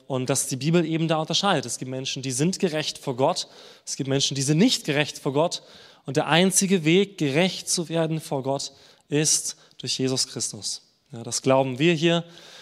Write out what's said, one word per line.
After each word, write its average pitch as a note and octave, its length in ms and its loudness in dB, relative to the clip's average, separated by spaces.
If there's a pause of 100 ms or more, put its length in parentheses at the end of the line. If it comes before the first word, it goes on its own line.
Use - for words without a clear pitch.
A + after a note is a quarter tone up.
und B2+ 220 -4
dass C#3 180 0
die C3+ 100 -6
Bibel E3 280 2
eben D#3+ 240 -2
da D#3+ 80 2
unterscheidet. D#3+ 480 0
Es - 140 -8
gibt B2+ 120 -10
Menschen, C3 320 -6
die C3 100 -4
sind D#3 260 0
gerecht D#3 400 -2
vor C3 180 -6
Gott. D3 320 0 (380)
Es - 100 -8
gibt C3+ 120 -4
Menschen, C3+ 260 0
die C3+ 80 -2
sind D3+ 160 2
nicht B3+ 260 4
gerecht C#3+ 340 -2
vor C#3+ 140 -4
Gott. D#3 300 0 (440)
Und C3+ 100 -4
der D3+ 120 2
einzige F3+ 560 4
Weg, G3 340 4
gerecht D#3+ 500 0
zu E3 200 -2
werden D#3+ 320 -2
vor C#3 220 -6
Gott, C3+ 300 -4 (360)
ist - 480 0 (220)
durch - 200 -6
Jesus C3 300 0
Christus. - 540 -8 (300)
Ja, A#2 100 -12
das A#2+ 200 -6
glauben C3 360 2
wir E3+ 160 4
hier, E3+ 300 2 (380)